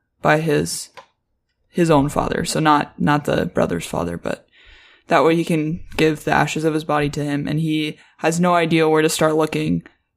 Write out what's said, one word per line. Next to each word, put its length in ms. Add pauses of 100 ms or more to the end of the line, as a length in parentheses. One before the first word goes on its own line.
(200)
by 200
his, 500 (800)
his 200
own 200
father. 360
So 140
not, 420
not 260
the 200
brother's 400
father, 300
but 300 (600)
that 180
way 120
he 80
can 400 (120)
give 280
the 80
ashes 320
of 100
his 100
body 260
to 140
him, 220
and 140
he 360 (220)
has 220
no 140
idea 340
where 140
to 60
start 280
looking, 480 (320)